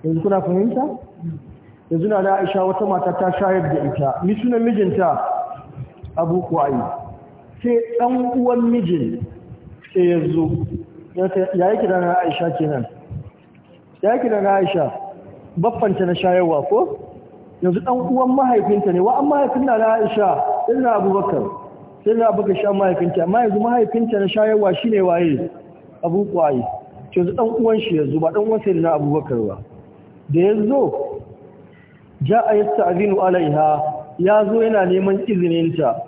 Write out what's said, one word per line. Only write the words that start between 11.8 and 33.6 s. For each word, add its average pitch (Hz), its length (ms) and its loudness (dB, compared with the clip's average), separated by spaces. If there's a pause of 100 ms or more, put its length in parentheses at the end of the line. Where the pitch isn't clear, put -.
da 185 120 2
Nana 175 200 0
Aisha 170 380 -2
kenan? 147 280 -2 (1160)
Ya 196 120 2
yake 247 160 -2
da 220 120 0
Nana 196 140 2
Aisha? 180 360 0 (680)
Baffanta 202 480 0
na 175 100 0
shayarwa 175 540 2
ko? 233 300 0 (640)
Yanzu 180 200 0
ɗan 254 180 0 (120)
uwan 254 240 2
mahaifinta 208 580 2
ne. 180 60 2
Wa 220 200 2
an 285 80 0
mahaifin 277 380 2
Nana 220 280 2
Aisha? 214 500 0 (240)
Sayyidina 247 280 2
Abubakar. 196 480 0 (600)
Sayyidina 226 240 2
Abubakar 190 260 0
shi 170 120 -4
an 202 100 0
mahaifinta. 175 460 0
Amma 196 180 2
yanzu 208 180 0
mahaifinta 226 600 0
na 196 80 0
shayarwa 214 480 2
shi - 140 -4
ne 208 120 2
waye? 170 480 2 (540)
Abu 180 220 0
Qu'ays. 143 380 0 (500)
To 185 60 2
yanzu 175 140 0
ɗan 226 160 0 (100)
uwan 220 220 2
shi 185 160 -2
yanzu, 147 220 -2
ba 160 120 0
ɗan 208 160 0
uwan 220 140 0
Sayyidina 165 320 0
Abubakar 147 440 -2 (100)
ba. 95 100 -8 (720)
Da 151 120 2
ya 202 120 4 (140)
zo, 247 260 0 (1300)
ja'a 214 340 2
yasta'zinu 196 640 2
alaiha, 156 600 2 (380)